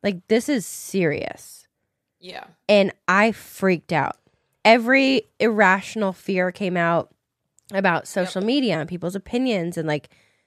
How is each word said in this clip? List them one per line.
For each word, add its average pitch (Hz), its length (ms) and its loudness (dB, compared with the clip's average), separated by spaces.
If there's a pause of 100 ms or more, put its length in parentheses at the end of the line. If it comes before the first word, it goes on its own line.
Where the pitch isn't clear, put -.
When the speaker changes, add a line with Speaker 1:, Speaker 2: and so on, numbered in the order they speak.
Speaker 1:
like, 190 260 -6
this 226 200 2
is 262 180 0
serious." - 1000 -6 (540)
Speaker 2:
Yeah. 180 240 -16 (240)
Speaker 1:
And 196 240 6 (140)
I 202 260 4
freaked - 600 -4
out. 151 240 -2 (480)
Every 254 580 4 (160)
irrational 208 720 2
fear 180 380 -4
came 180 260 -4
out 170 380 0 (580)
about 190 300 0
Speaker 2:
Yep. - 40 -16
Speaker 1:
social 185 360 -4
media 226 380 0
and 156 80 -8
people's 175 260 -8
opinions. 208 640 -4
And, 160 100 -4
like, 147 220 -4 (380)